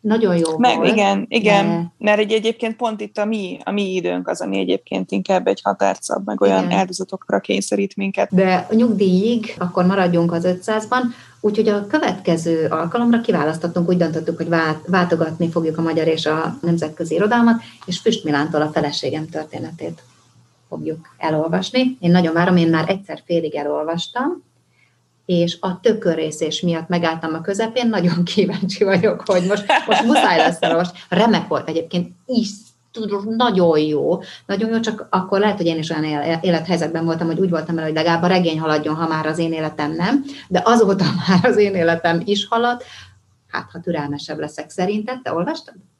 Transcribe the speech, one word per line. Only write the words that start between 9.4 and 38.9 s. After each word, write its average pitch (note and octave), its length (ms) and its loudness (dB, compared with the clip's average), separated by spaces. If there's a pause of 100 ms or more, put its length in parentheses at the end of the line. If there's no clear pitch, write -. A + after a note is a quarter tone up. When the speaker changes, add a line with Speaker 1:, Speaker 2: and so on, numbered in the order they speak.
Speaker 1:
akkor F3+ 280 0
maradjunk F3 460 2
az E3+ 120 -2
ötszázban, A3 680 -2 (260)
úgyhogy G#3+ 280 2
a G3+ 200 0
következő E3 840 0
alkalomra A#3 520 0
kiválasztottunk, E3+ 680 0
úgy F3+ 80 4
döntöttük, E3 400 0
hogy E3 120 -4
vál-, D#3+ 380 0
váltogatni E3+ 600 0
fogjuk E3 280 -2
a E3+ 40 -2
magyar D#3+ 260 0
és D#3+ 180 0
a D#3+ 360 -2
nemzetközi E3 540 -2
irodalmat, A#3 460 4 (240)
és F3+ 140 -6
Füst - 240 0
Milántól D3+ 380 0
a D#3 80 0
Feleségem D3+ 600 -4
történetét D#3+ 720 -10 (680)
fogjuk D#3+ 380 -8 (100)
elolvasni. F3 840 -2
Én F3 120 2
nagyon F3 220 4
várom, F3+ 240 4
én E3 120 4
már D#3+ 200 2
egyszer F#3+ 360 -6
félig D#3+ 300 -2
elolvastam, E3 880 -4 (840)
és F3 340 0
a F#3 200 -4
tökörrészés D#3+ 800 -2
miatt E3+ 260 -2
megálltam E3 460 -2
a D#3+ 80 -6
közepén, A3+ 480 -2
nagyon F3 340 2
kíváncsi F#3+ 600 0
vagyok, F#3+ 420 2
hogy F3+ 220 2
most, G3+ 180 0 (220)
most G3+ 160 2
muszáj A3 340 4
lesz E3 220 2
elolvasni. E3+ 380 0 (120)
Remek F#3+ 380 4
volt D3+ 220 -4
egyébként, E3+ 420 -2 (140)
is, A#3 240 0 (420)
tudom, G#3 440 -6
nagyon F#3 440 4
jó, D3+ 400 0 (260)
nagyon G3+ 240 -2
jó, A3+ 100 0
csak A3+ 300 -6
akkor F#3+ 300 0
lehet, G3+ 180 2
hogy E3+ 80 -2
én E3 120 2
is D#3 120 -4
olyan D#3 140 -2
él-, D#3 380 -2
élethelyzetben E3 640 0
voltam, E3 220 -2
hogy E3 120 -2
úgy F#3+ 100 2
voltam E3 260 -2
vele, D#3+ 120 -4
hogy D#3 80 -4
legalább E3 280 2
a F3+ 40 2
regény E3+ 320 2
haladjon, D#3 360 0